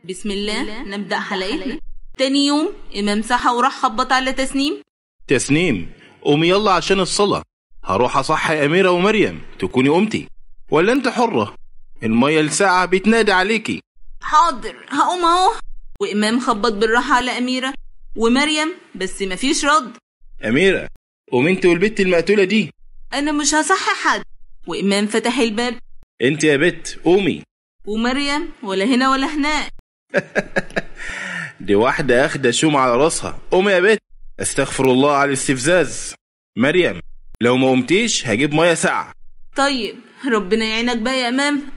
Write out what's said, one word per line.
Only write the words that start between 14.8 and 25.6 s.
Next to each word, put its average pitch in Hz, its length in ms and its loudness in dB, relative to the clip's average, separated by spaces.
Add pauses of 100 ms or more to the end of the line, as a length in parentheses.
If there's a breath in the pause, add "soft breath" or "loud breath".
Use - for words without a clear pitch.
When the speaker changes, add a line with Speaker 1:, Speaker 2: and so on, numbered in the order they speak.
Speaker 1:
هقوم 294 360 0
أهو." 370 280 4 (480)
وإمام 208 400 0
خبط 233 320 0
بالراحة 226 420 2
على 247 240 0
أميرة 254 360 -4 (420)
ومريم، 294 560 2 (220)
بس 190 280 -6
مفيش 196 420 -2
رد. 285 280 2 (520)
Speaker 2:
"أميرة، 135 440 2 (440)
قومي 131 180 4
أنت 185 160 2
والبت 202 340 2
المقتولة 185 440 4
دي." 185 260 0 (440)
Speaker 1:
"أنا 294 180 -2
مش 294 220 0
هصحي 370 400 0 (100)
حد." 226 180 0 (440)
وإمام 196 400 0
فتح 226 320 0
الباب. 240 400 -2 (440)